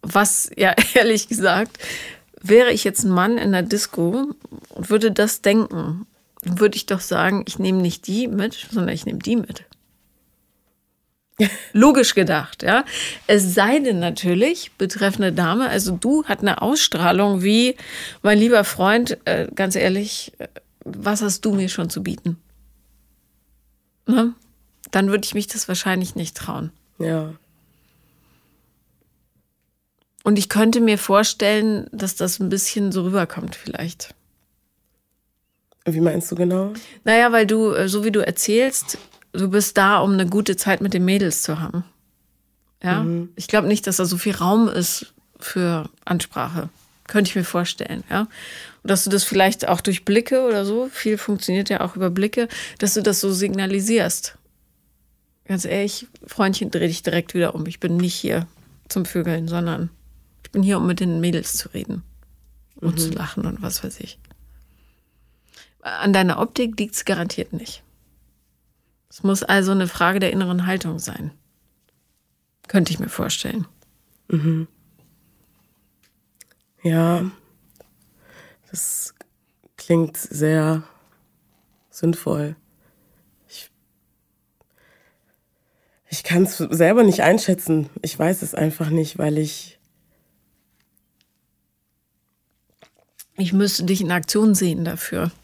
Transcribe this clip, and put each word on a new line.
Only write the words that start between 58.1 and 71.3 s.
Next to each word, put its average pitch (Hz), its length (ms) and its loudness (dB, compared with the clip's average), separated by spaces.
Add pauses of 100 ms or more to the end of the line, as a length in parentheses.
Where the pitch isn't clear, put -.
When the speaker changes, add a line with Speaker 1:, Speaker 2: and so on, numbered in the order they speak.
Speaker 1:
hier - 320 -4 (400)
zum 185 180 -4
Vögeln, 165 420 -4
sondern 170 420 -4 (540)
ich - 80 -20
bin 202 120 0
hier, 196 140 2
um 170 100 0
mit 175 120 0
den 170 200 -2
Mädels 170 380 -2
zu - 160 -8
reden 190 300 -8 (760)
und 165 160 -2
Speaker 2:
Mhm. - 20 -4
Speaker 1:
zu 165 140 -2
lachen - 340 -6
und 185 160 -8
was 185 220 -8
weiß - 160 -12
ich.“ - 180 -16 (1600)
An 190 320 0
deiner 185 260 2
Optik 233 400 -4
liegt's 214 260 -6
garantiert - 480 -4
nicht. - 300 -12 (1300)
Es - 140 -20
muss 196 200 2
also 190 280 2
eine 190 160 2
Frage 180 340 0
der 190 100 0
inneren 180 340 -2
Haltung 180 340 -4
sein. - 320 -10 (1400)